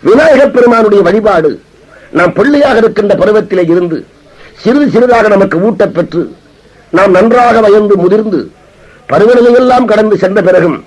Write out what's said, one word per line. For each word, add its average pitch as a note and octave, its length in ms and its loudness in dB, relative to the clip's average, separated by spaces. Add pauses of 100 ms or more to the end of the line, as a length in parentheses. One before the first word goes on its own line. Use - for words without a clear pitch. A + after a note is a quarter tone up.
விநாயகப் C4+ 520 2
பெருமானுடைய A3+ 500 2
வழிபாடு F3 580 -2 (500)
நாம் F3 220 -2
பிள்ளையாக C#4 440 0
இருக்கின்ற G#3 380 0
பருவத்திலே F#3 480 -2
இருந்து E3+ 420 -4 (520)
சிறிது C#4 320 0
சிறிதாக A#3 380 0
நமக்கு G3 300 0
ஊட்டப்பெற்று, E3+ 720 -4 (640)
நாம் F#3+ 200 0
நன்றாக A3+ 500 2
வயந்து G#3 360 2
முதிர்ந்து, F#3 520 -2 (600)
பருவநிலையெல்லாம் B3 760 2
கடந்து G#3+ 320 0
சென்ற F#3+ 240 -2
பிறகும் E3+ 460 0